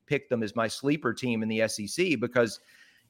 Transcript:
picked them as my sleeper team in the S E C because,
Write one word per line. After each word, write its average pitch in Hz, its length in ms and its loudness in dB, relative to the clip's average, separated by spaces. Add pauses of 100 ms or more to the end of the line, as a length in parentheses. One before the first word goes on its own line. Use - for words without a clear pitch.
picked 139 220 -2
them 117 140 2
as 101 140 -4
my 113 100 2
sleeper 131 480 0
team 117 300 -2
in 110 40 -2
the 110 140 2
S 110 160 0
E 104 80 -6
C 165 300 0
because, 117 420 2 (520)